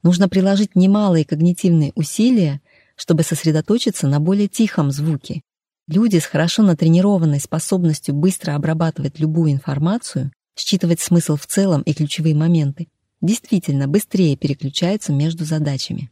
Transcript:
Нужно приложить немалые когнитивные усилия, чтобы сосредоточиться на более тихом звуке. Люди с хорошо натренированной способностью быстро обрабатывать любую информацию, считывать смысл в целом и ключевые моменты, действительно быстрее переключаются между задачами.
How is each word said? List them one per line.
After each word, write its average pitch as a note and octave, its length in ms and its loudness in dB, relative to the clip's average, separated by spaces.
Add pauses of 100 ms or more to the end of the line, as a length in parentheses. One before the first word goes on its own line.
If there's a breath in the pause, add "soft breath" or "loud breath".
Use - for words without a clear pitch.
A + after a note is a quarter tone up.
Нужно F3+ 280 2
приложить G3 460 0
немалые F#3+ 500 4
когнитивные E3 680 0
усилия, F3 680 0 (340 soft breath)
чтобы E3 280 0
сосредоточиться D#3+ 840 0
на C#3+ 140 2
более G3 260 0
тихом F#3 420 0
звуке. C#3+ 520 -4 (460)
Люди G3 300 2
с D#3 80 2
хорошо E3+ 380 0
натренированной E3 800 2
способностью D#3+ 760 -2
быстро D#3+ 400 -2
обрабатывать D#3 640 -4
любую D#3 320 0
информацию, C#3+ 800 -4 (260)
считывать E3+ 440 -2
смысл E3+ 340 0
в D3 100 -10
целом F#3+ 360 0
и D#3+ 120 -2
ключевые D#3 400 -2
моменты, D#3 540 0 (320)
действительно E3 720 -2
быстрее F3 480 0
переключаются D#3+ 760 -4
между D#3+ 320 -2
задачами. D3+ 680 -6